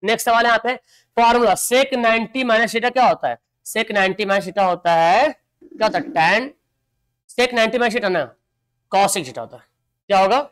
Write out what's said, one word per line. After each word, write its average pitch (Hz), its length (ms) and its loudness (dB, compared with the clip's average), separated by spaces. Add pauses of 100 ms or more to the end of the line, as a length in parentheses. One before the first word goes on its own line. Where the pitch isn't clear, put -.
Next 220 220 -4
सवाल 233 220 2
है - 20 2
यहाँ 226 160 2
पे, 220 100 -4 (420)
formula 233 400 4
sec 269 400 -2
ninety 226 480 -2
minus 226 300 0
theta 233 180 -2
क्या 247 160 2
होता 160 200 -2
है? 120 100 -6 (280)
sec 220 260 -6
ninety 190 320 0
minus 196 220 -2
theta 190 180 -2
होता 175 300 0
है, 180 340 4
क्या - 580 -8
होता 175 120 -2
है? 151 140 -6
Tan, 185 380 0 (800)
sec 240 240 -2
ninety 226 240 0
minus 240 160 0
theta 208 160 -2
ना, 170 140 0 (680)
cosec 196 320 2
theta 127 140 -14
होता 117 180 -14
है। 120 60 -20 (480)
क्या 196 80 4
होगा? 196 200 4 (140)